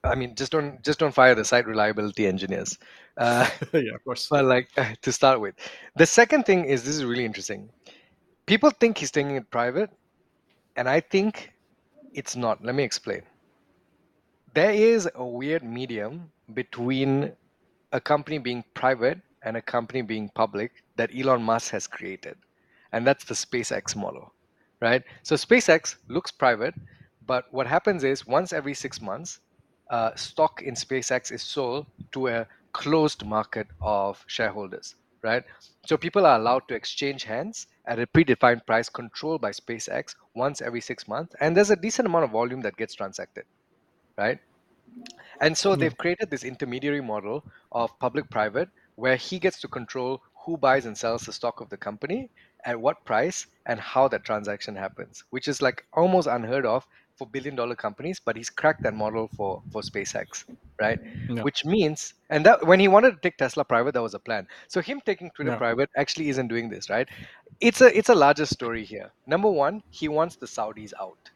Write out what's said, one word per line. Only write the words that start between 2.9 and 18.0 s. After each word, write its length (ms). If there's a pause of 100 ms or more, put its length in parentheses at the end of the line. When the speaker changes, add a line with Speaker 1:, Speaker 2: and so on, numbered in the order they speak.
Speaker 1:
Uh, 320 (140)
Speaker 2:
<laughs> 120
Yeah, 220
of 80
course. 240
Speaker 1:
but, 160
like, 320
<laughs> 280
to 100
start 260
with. 160 (400)
The 100
second 400
thing 200
is, 180
this 120
is 100
really 180
interesting. 460 (760)
People 260
think 260
he's 140
taking 260
it 140
private, 380 (840)
and 140
I 100
think 540 (600)
it's 220
not. 300
Let 100
me 80
explain. 380 (1300)
There 180
is 420
a 120
weird 380
medium 680 (220)
between 800 (580)
a 80
company 380